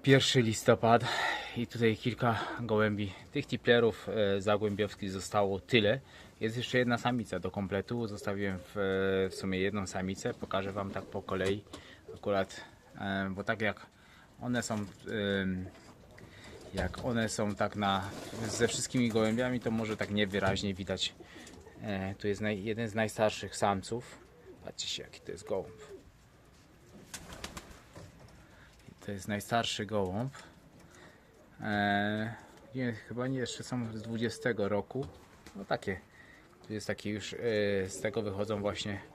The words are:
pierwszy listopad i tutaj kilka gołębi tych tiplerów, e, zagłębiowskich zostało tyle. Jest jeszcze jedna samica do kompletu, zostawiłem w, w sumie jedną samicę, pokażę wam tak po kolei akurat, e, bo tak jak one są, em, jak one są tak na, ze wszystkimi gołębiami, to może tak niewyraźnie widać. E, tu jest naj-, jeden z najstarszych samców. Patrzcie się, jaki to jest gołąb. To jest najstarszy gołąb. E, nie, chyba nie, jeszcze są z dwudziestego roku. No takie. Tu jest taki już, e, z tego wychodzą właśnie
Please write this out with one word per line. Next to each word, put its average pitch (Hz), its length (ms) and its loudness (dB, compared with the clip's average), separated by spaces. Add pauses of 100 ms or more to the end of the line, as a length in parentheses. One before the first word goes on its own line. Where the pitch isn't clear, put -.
pierwszy 135 400 8
listopad 113 640 6 (520)
i 120 100 -2
tutaj 113 300 4
kilka 113 420 2 (200)
gołębi 107 540 2 (180)
tych 143 140 -2
tiplerów, 117 640 4
e, 98 320 2
zagłębiowskich 101 720 2
zostało 98 480 0
tyle. 113 400 4 (400)
Jest 110 180 -2
jeszcze 127 200 -2
jedna 120 200 4
samica 117 420 0
do 90 120 -4
kompletu, 101 560 -2
zostawiłem 101 520 -4
w, 95 720 2
w - 40 -12
sumie 95 240 -2
jedną 98 280 0
samicę, 95 460 -4
pokażę 98 380 -2
wam 98 200 -4
tak 98 140 -8
po 101 160 -6
kolei 95 420 0 (520)
akurat, 98 460 -2 (340)
e, 98 400 -2
bo 98 80 -6
tak 104 180 -2
jak 101 240 0 (560)
one 123 220 0
są, 113 120 -2
em, 98 920 -2 (1080)
jak 92 320 -4
one 117 240 2
są 104 260 0
tak 104 200 -2
na, 98 340 2 (380)
ze 110 200 2
wszystkimi 120 420 0
gołębiami, 113 500 2
to 117 120 -2
może 110 260 0
tak 101 140 -2
niewyraźnie 98 640 2
widać. 92 420 -4 (680)
E, 98 340 -4
tu - 120 -4
jest 101 140 0
naj-, 104 220 0
jeden 113 240 -2
z 101 80 -6
najstarszych 107 600 2
samców. 101 640 0 (480)
Patrzcie - 220 -8
się, - 160 -6
jaki - 180 -16
to - 100 -10
jest - 160 -12
gołąb. 95 260 -2 (3250)
To 104 60 -8
jest 98 160 -8
najstarszy 107 580 0
gołąb. 104 480 -2 (1300)
E, 104 720 2 (420)
nie, 123 180 -2
chyba 113 340 -6
nie, 131 120 -2
jeszcze 120 240 -4
są 113 340 -4
z 107 40 -8
dwudziestego 110 680 0
roku. 104 380 -2 (480)
No 196 100 -10
takie. - 340 -2 (680)
Tu 107 60 -6
jest 107 140 -6
taki 104 220 -4
już, 104 240 -6
e, - 40 -10 (520)
z - 120 -8
tego 110 200 0
wychodzą 104 400 -2
właśnie 101 400 -2 (140)